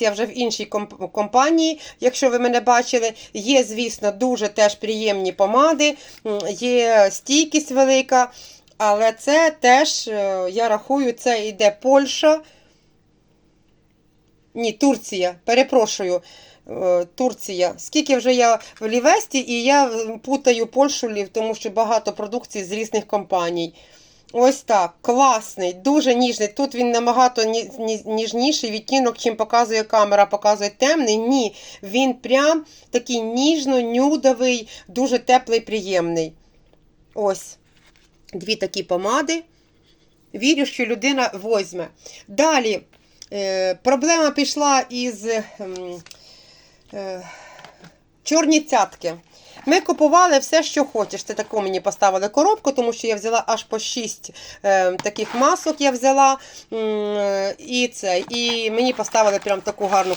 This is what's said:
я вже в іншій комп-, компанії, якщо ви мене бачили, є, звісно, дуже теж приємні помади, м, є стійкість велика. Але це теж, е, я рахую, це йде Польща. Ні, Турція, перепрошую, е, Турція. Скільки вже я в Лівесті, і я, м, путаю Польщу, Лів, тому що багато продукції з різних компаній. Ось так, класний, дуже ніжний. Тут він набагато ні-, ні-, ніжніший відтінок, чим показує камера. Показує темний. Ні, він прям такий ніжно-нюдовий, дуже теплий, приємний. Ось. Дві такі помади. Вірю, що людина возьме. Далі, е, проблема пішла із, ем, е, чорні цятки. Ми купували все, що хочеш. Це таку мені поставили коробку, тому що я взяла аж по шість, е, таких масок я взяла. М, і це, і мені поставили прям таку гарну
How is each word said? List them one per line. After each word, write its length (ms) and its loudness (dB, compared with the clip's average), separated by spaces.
я 100 0
вже 160 -4
в 120 -12
іншій 260 -4
комп-, 480 -8
компанії, 680 0
якщо 300 0
ви 80 0
мене 220 0
бачили, 520 0
є, 300 2
звісно, 480 -4
дуже 360 -2
теж 260 2
приємні 580 -4
помади, 640 2
м, 140 -4
є 600 4
стійкість 600 0
велика. 640 2
Але 340 2
це 380 2
теж, 480 4
е, 440 -2
я 160 0
рахую, 440 0
це 340 -2
йде 360 2
Польща. 580 4
Ні, 180 -4
Турція, 640 -2
перепрошую, 800 2
е, 340 0
Турція. 640 -2
Скільки 380 0
вже 180 2
я 240 4
в 80 -6
Лівесті, 500 2
і 240 -4
я, 220 4
м, 340 -4
путаю 480 0
Польщу, 440 -2
Лів, 180 -6
тому 260 -4
що 160 -8
багато 420 0
продукції 520 -8
з 80 -10
різних 340 -4
компаній. 680 -2
Ось 300 2
так, 380 0
класний, 720 0
дуже 420 0
ніжний. 340 0
Тут 260 -4
він 160 0
набагато 540 2
ні-, 340 -4
ні-, 280 -6
ніжніший 640 -2
відтінок, 480 -2
чим 180 -2
показує 460 0
камера. 440 4
Показує 440 0
темний. 460 0
Ні, 380 0
він 320 0
прям 500 0
такий 300 -4
ніжно-нюдовий, 1500 0
дуже 300 -2
теплий, 420 0
приємний. 720 -4
Ось. 420 -4
Дві 240 -8
такі 260 -8
помади. 600 -2
Вірю, 320 0
що 180 -6
людина 460 -2
возьме. 460 -4
Далі, 520 0
е, 420 -2
проблема 560 2
пішла 600 0
із, 340 -6
ем, 420 -12
е, 340 -12
чорні 380 2
цятки. 540 -2
Ми 140 4
купували 580 4
все, 240 0
що 220 -2
хочеш. 380 -6
Це 120 -10
таку 260 -4
мені 200 -4
поставили 480 0
коробку, 440 2
тому 200 0
що 140 -10
я 80 0
взяла 320 -2
аж 160 -2
по 160 -6
шість, 520 -10
е, 300 2
таких 420 -6
масок 460 0
я 100 2
взяла. 480 4
М, 840 -4
і 300 -2
це, 420 -2
і 400 -4
мені 220 0
поставили 460 0
прям 220 -2
таку 260 -6
гарну 300 0